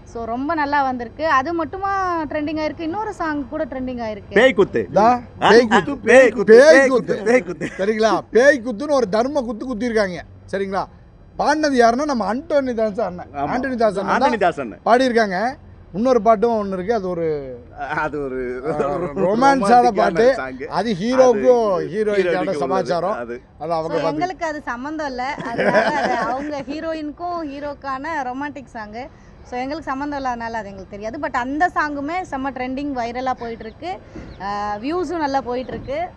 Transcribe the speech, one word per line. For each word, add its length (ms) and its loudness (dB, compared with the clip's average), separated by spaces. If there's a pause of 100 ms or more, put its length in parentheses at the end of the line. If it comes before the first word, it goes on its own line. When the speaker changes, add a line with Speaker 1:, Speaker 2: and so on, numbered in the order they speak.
Speaker 1:
So, 220 -10
ரொம்ப 280 -4
நல்லா 280 0
வந்திருக்கு. 460 -4
அது 260 2
மட்டுமா 720 -2
ட்ரெண்டிங் 380 -4
ஆயிருக்கு? 180 -4
இன்னொரு 340 -4
சாங் 360 -4
கூட 160 -4
ட்ரெண்டிங் 420 -8
ஆயிருக்கு. 260 -10
Speaker 2:
பேய் 200 6
குத்து. 400 2
Speaker 3:
தா, 260 4 (220)
Speaker 2:
ஆ, 80 6
Speaker 3:
பேய் 180 8
குத்து. 300 2
Speaker 2:
பேய் 320 8
குத்து, 280 6
Speaker 3:
பேய் 200 10
Speaker 2:
பேய் 100 6
Speaker 3:
குத்து. 280 0
Speaker 2:
குத்து, 80 -8
பேய் 180 4
குத்து. 360 -8
Speaker 3:
சரிங்களா? 420 2 (120)
பேய் 340 6
குத்துன்னு 260 -4
ஒரு 180 2
தர்ம 320 0
குத்து 340 -8
குத்திருக்காங்க. 440 -2 (320)
சரிங்களா? 340 -4 (520)
பாடினது 400 2
யாருன்னா, 280 6
நம்ம 280 -2
ஆண்டோனி 400 -2
தாஸ் 260 -2
அண்ணன். 340 -6
Speaker 2:
ஆமா. 40 -10
Speaker 3:
ஆண்டனி 380 -4
தாஸ் 220 2
அண்ணன் 220 0
தான் 20 2
Speaker 2:
ஆண்டனி 160 2
தாஸ் 220 0
அண்ணன். 260 -8
Speaker 3:
பாடியிருக்காங்க. 720 2 (380)
இன்னொரு 280 2
பாட்டும் 420 2
ஒண்ணு 100 -4
இருக்கு. 200 -2
அது 160 -2
ஒரு, 500 -4 (360)
Speaker 2:
அது 280 -4
ஒரு 420 -6
Speaker 3:
ஆ, 40 -2
Speaker 2:
ரொ-, 300 -2
Speaker 3:
ரொமான்ஸான 200 -6
Speaker 2:
ரொமான்டிக்கான 720 4
Speaker 3:
பாட்டு. 420 4
Speaker 2:
சாங். 240 -6 (120)
Speaker 3:
அது 240 -2
ஹீரோக்கும் 800 4
Speaker 2:
அது 140 -2
Speaker 3:
ஹீரோயினுக்கான 300 0
Speaker 2:
ஹீரோயினுக்கு 220 2
உள்ளது. 180 -2
Speaker 3:
சமாச்சாரம். 540 -2
Speaker 2:
அது. 300 -8 (180)
Speaker 3:
அது 140 -4
அவங்க 200 -4
Speaker 1:
So, 100 -2
Speaker 3:
பாட்டு. 120 0
Speaker 1:
எங்களுக்கு 300 -4
அது 160 -6
சம்மந்தம் 460 -8
இல்ல. 280 -6
அதனால 540 0
அது 240 -2
அவங்க 480 -4
ஹீரோயினுக்கும் 800 -8
ஹீரோக்கான 680 -10 (160)
ரொமான்டிக் 500 -10
சாங்கு. 340 -12 (360)
So, 160 -8
எங்களுக்கு 320 -6
சம்மந்தம் 280 -4
இல்லாதனால 320 -6
அது 180 -8
எங்களுக்கு 200 -16
தெரியாது. 300 -10
But 120 -6
அந்த 440 -2
சாங்குமே 560 -4
செம்ம 220 -4
ட்ரெண்டிங், 400 -6
வைரலா 460 -4
போயிட்டு 260 -10
இருக்கு. 320 -10 (440)
ஆ, 340 -4
வியூஸும் 500 -4
நல்லா 160 0
போயிட்டு 300 -6
இருக்கு. 460 -6